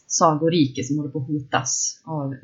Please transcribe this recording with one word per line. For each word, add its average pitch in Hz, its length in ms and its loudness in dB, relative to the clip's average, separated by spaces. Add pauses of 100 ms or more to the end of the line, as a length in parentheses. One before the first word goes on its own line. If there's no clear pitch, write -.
sagorike 156 760 2
som 143 140 -2
håller 147 140 -4
på 156 80 -6
att 131 80 -4
hotas - 800 -2
av 147 280 -4 (100)